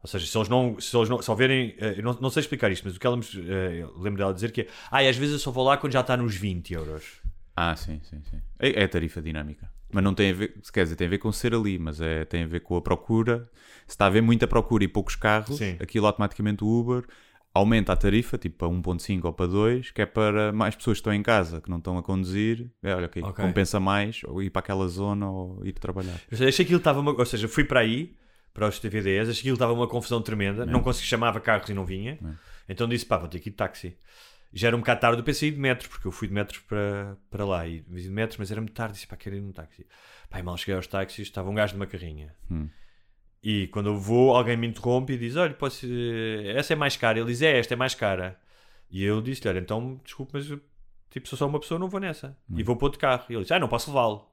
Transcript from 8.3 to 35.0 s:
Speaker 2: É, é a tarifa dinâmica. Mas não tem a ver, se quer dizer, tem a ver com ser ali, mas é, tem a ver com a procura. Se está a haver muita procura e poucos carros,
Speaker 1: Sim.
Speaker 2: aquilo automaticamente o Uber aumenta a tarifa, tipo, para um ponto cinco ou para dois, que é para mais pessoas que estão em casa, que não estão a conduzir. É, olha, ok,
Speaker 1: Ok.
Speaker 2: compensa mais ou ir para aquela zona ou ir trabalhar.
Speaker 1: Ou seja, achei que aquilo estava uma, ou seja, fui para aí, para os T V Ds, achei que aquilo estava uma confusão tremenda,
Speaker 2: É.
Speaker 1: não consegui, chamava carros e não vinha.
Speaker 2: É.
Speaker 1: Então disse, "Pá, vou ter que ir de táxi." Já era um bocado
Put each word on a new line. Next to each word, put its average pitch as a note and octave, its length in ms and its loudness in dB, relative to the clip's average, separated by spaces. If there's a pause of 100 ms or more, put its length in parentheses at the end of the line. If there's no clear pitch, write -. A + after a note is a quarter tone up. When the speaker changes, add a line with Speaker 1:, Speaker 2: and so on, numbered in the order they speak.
Speaker 2:
É, C3 220 2
é - 20 6
a F#2 40 4
tarifa E2 340 -2
dinâmica. D2+ 500 -8 (200)
Mas G2 120 2
não G2 100 4
tem G2 180 4
a - 20 0
ver, G2 280 -4
se - 100 -18
quer F#2+ 120 2
dizer, E2 120 0
tem F2 120 0
a - 20 -2
ver G2 80 2
com G#2+ 140 -2
ser A#2 240 0
ali, G2+ 240 0
mas D#2+ 220 -6
é, D#2+ 240 0
tem E2+ 180 -2
a D#2+ 40 -2
ver E2+ 120 -4
com - 160 -4
a E2+ 60 0
procura. A#2 680 2 (380)
Se - 60 -14
está G2+ 120 4
a - 20 8
haver G#2 140 8
muita A2+ 260 6
procura A2 360 4
e F#2 40 4
poucos - 280 -2
carros, G#2+ 420 2
Speaker 1:
Sim. G2 220 -4
Speaker 2:
aquilo G#2+ 260 0
automaticamente G#2 580 2
o G#2+ 40 2
Uber A#2+ 360 2 (480)
aumenta A2 420 4
a - 20 4
tarifa, G#2 420 4
tipo, - 200 -6
para E2+ 100 -2
um F2+ 140 0
ponto F2 200 -2
cinco F2+ 260 -2
ou E2 60 -2
para F2+ 140 0
dois, A2+ 420 2
que - 120 -4
é G2+ 40 4
para G#2+ 460 2
mais G#2+ 240 0
pessoas G#2+ 220 0
que - 20 -8
estão G#2+ 140 0
em G#2 100 0
casa, F2 380 2
que - 80 -12
não F2 80 -4
estão F2+ 200 -4
a E2+ 60 -4
conduzir. G#2 680 -2 (140)
É, G2 100 0
olha, F2+ 120 -2
ok, E2+ 180 -8
Speaker 1:
Ok. G2 220 -4
Speaker 2:
compensa F#2+ 340 2
mais G2+ 460 0
ou F2+ 180 -6
ir F#2+ 80 -2
para F#2+ 80 -2
aquela F#2+ 280 -2
zona G2+ 440 -2
ou F#2+ 340 -10
ir F#2+ 80 -4
trabalhar. F#2 460 -6 (120)
Speaker 1:
Ou A2+ 60 -6
seja, C3 120 6
achei D#3+ 160 4
que C#3 40 -6
aquilo F3 100 6
estava C#3+ 200 4
uma, D3 180 2
ou B2 80 4
seja, A2 220 -2
fui D3 160 2
para C3+ 160 4
aí, A#2 360 0 (380)
para G#2+ 140 0
os G2+ 120 -4
T A2 100 -6
V G#2 120 -2
Ds, G2 280 2
achei A#2 40 -2
que G#2+ 80 -4
aquilo C3 140 0
estava A#2 180 2
uma A#2+ 140 2
confusão A#2+ 340 -2
tremenda, G#2 420 -2
Speaker 2:
É. - 20 -4
Speaker 1:
não A#2+ 160 4
consegui, - 260 0
chamava A#2 320 2
carros G#2+ 300 2
e G#2 40 -4
não G2 120 -4
vinha. G2+ 380 -8
Speaker 2:
É. - 500 -12
Speaker 1:
Então A#2 140 -2
disse, A#2 180 -2
"Pá, F#2+ 120 2
vou E2 120 -4
ter F2 100 -10
que G#2 100 -10
ir - 20 -10
de - 60 -18
táxi." F#2 400 -6 (560)
Já A2 140 0
era A#2 100 4
um - 20 0
bocado A#2+ 220 2